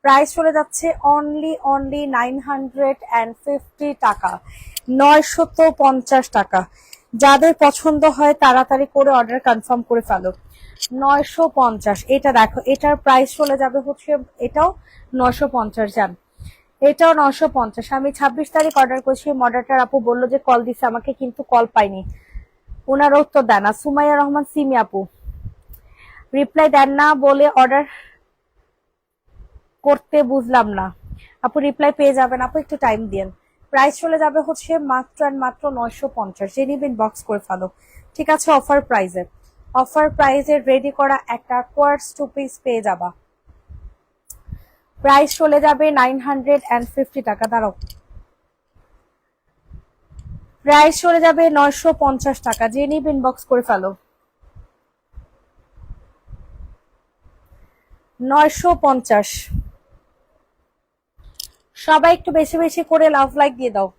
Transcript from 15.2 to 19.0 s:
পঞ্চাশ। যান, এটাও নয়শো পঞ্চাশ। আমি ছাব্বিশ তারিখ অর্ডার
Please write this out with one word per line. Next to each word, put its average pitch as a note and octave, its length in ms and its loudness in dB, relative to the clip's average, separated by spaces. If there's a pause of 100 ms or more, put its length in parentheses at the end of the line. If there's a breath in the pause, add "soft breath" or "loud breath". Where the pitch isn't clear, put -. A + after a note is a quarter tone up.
পঞ্চাশ। G#3+ 400 -4
যান, G3 160 -2 (720 soft breath)
এটাও D4+ 380 4
নয়শো C#4 260 2 (100)
পঞ্চাশ। A3+ 300 -4 (120)
আমি C#4 100 -4 (100)
ছাব্বিশ C#4 360 -2
তারিখ D#4 180 0 (100)
অর্ডার C4 240 0